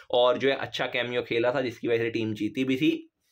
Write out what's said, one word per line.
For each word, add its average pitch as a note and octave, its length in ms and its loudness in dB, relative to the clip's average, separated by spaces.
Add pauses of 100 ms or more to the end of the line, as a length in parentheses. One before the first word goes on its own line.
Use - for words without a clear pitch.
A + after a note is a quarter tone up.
(100)
और B2 280 4
जो C3 100 2
है C3+ 80 4
अच्छा B2+ 300 -4
कैमियो B2 360 -2
खेला A#2 320 0
था, C#3 60 0
जिसकी A#2 280 -6
वजह A#2 140 2
से A#2 80 -2
टीम A2 240 -4
जीती G#2+ 300 -4
भी C3 120 0
थी। D3+ 280 0 (280)